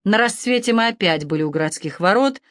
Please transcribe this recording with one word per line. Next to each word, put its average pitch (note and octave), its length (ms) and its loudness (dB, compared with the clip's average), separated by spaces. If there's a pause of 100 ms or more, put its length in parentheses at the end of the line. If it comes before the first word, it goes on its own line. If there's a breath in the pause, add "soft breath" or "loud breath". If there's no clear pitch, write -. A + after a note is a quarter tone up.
На G#3 140 2
рассвете A#3+ 540 0
мы A3+ 160 2
опять E3+ 360 0
были D3+ 180 -2
у D#3 80 -2
городских D#3 500 -6
ворот. B3 500 2